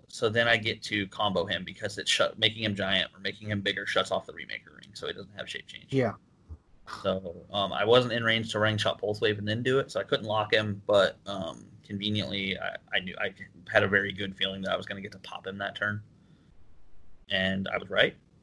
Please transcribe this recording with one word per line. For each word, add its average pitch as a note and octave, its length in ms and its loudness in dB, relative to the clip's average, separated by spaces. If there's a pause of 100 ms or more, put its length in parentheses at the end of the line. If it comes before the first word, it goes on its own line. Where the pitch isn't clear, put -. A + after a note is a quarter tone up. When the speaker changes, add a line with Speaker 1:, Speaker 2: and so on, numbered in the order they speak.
Speaker 1:
so - 220 0
then A#2 180 4
I A#2 100 6
get A2+ 280 -2
to G#2 240 -2
combo G2 360 0
him F#2 200 -4
because F#2+ 340 -8
it's - 120 -2
shut, - 280 2
making G#2+ 240 2
him G#2+ 140 0
Giant F#2+ 360 0
or - 80 -20
making G#2 300 -6
him G#2 100 0
bigger G2 240 -2
shuts F#2+ 280 0
off F2+ 140 -2
the - 60 -14
Remaker A1+ 460 -14
ring, - 140 -20
so - 160 -8
he E2 40 -6
doesn't - 240 -12
have - 120 -10
Shape - 180 -10
Change. - 240 -18
Speaker 2:
Yeah. B2 220 2 (920)
Speaker 1:
So, F#2+ 320 -2 (160)
um, G2 220 -2
I F#2+ 120 0
wasn't A#2+ 280 6
in A#2 100 -2
range A2+ 300 2
to G#2+ 80 0
Ring G#2+ 160 4
Shot - 240 0
Pulse G#2 200 -2
Wave G#2+ 180 2
and G#2 100 -4
then A2+ 140 -2
do C3 180 4
it, C3 100 -4
so - 80 -2
I G2+ 60 -2
couldn't A#2+ 220 -2
lock G#2+ 260 2
him, G#2+ 340 2
but, G2+ 300 6 (100)
um, E2 380 -8 (180)
conveniently, G2 760 -2
I, - 180 -6 (180)
I G2 60 2
knew, F2+ 180 -8
I G2 160 -2 (380)
had G#2 100 8
a G2+ 60 4
very G2 240 4
good F#2+ 240 -6
feeling F#2+ 260 -4
that F#2 100 -2
I F2 40 2
was F#2+ 100 -4
gonna G2 140 -8
get G2 120 -12
to F#2 60 -18
pop - 280 -12
him G2 120 -8
that G2 160 -6
turn. G#2 260 -2 (1300)
And F#2+ 380 0
I - 100 -4
was - 120 -8
right. G#2+ 240 4 (280)